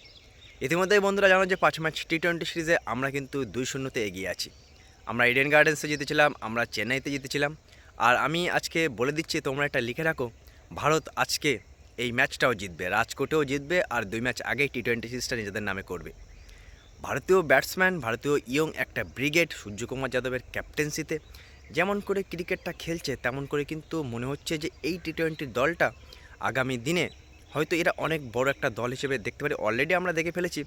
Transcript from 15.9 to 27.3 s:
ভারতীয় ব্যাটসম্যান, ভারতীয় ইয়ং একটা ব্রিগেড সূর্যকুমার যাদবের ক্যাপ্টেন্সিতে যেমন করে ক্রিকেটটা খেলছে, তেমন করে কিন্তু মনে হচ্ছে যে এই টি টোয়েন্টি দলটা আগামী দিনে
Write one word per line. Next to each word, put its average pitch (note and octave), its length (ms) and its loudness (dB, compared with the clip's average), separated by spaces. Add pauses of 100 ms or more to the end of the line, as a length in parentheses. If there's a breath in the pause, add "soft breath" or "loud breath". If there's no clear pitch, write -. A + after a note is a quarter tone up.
ভারতীয় F3 400 4
ব্যাটসম্যান, E3 580 4
ভারতীয় B2 460 0
ইয়ং D3+ 300 0
একটা B2 280 -4
ব্রিগেড D3 480 0
সূর্যকুমার A#2+ 580 -6
যাদবের B2+ 300 0 (120)
ক্যাপ্টেন্সিতে D3+ 680 -4 (520 loud breath)
যেমন F#3+ 300 0
করে G3 220 -2
ক্রিকেটটা F3+ 500 -6
খেলছে, E3 440 -4
তেমন C3+ 300 -2
করে D3 180 -2
কিন্তু D#3 380 -6
মনে A#2+ 240 -6
হচ্ছে D3 320 -4
যে D3+ 100 -6 (140)
এই E3+ 220 -2
টি D#3+ 80 -6
টোয়েন্টি D#3+ 340 -2
দলটা B2+ 460 2 (480 loud breath)
আগামী B2 380 0
দিনে C#3+ 300 0 (420)